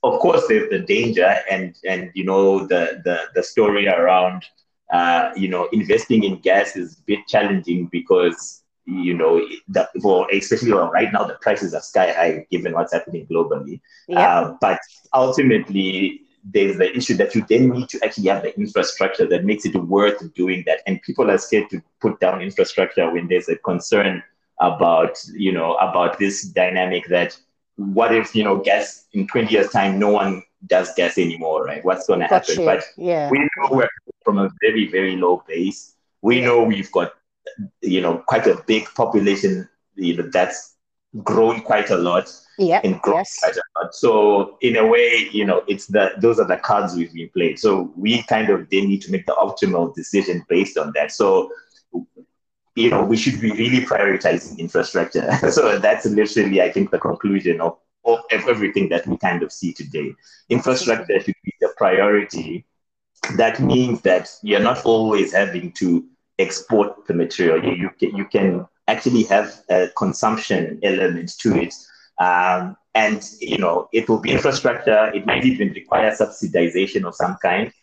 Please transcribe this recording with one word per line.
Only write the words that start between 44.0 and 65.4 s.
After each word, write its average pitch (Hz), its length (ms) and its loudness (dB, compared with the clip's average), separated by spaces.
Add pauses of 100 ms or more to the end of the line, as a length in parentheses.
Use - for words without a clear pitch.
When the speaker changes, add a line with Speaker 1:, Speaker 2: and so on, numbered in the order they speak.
Speaker 1:
in 120 160 2
a 110 100 4
way, 120 460 4
you 104 120 0
know, 90 220 0
it's 101 200 -4
the, 95 320 2
those 113 200 4
are 101 80 4
the 90 120 0
cards 92 360 -2
we've 82 180 -4
been 82 180 -12
played. 85 280 -2
So 95 380 0
we 110 280 -2
kind 110 260 0
of 87 200 0
then 98 160 2
need 98 160 0
to 90 80 -12
make 92 160 -4
the - 60 -2
optimal 92 640 0
decision 87 520 -2
based 87 300 0
on 76 160 -4
that. 76 160 0
So - 400 2 (1300)
you 117 140 4
know, 101 140 2
we 110 120 2
should 110 240 -2
be 110 120 0
really 123 320 0
prioritizing 92 760 0
infrastructure. - 720 -2 (100)
<laughs> - 100 2
So 113 280 2
that's 107 280 2
literally, 104 540 2
I 90 120 4
think, 98 180 -2
the 85 80 0
conclusion 90 600 -2
of, 85 180 -4 (260)
of 117 140 2 (140)
everything 104 580 0
that 85 160 -2
we 85 120 -4
kind 87 240 -2
of 78 100 -8
see 85 200 -8
today. 73 420 -10 (340)
Infrastructure 117 720 0
should - 240 -6
be - 160 -8
the - 160 0
priority. 101 880 0 (720)
That 113 240 2
means 123 420 2
that 90 260 2 (140)
you're 104 180 2
not 117 240 0
always 110 480 2
having 90 400 -2